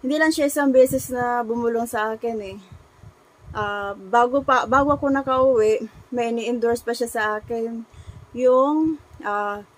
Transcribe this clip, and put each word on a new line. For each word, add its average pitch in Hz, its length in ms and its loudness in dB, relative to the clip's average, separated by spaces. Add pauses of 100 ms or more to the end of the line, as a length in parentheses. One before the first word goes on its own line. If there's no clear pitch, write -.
Hindi 294 160 0
lang 320 120 4
siya 285 200 0
isang 285 160 2
beses 262 400 4
na 247 320 -2
bumulong 233 480 -2
sa 220 240 -4
akin 226 320 -6
eh. 196 140 -12 (960)
Ah, 202 400 -6
bago 240 480 2
pa, 254 240 0
bago 277 240 4
ako 285 160 0
nakauwi, 262 800 2 (240)
may 240 160 -2
ni-endorse 233 560 -2
pa 233 80 -4
siya 233 160 -4
sa 233 140 -4 (180)
akin. 226 480 -8 (480)
Yung, 285 640 2 (240)
ah, 208 400 -4 (140)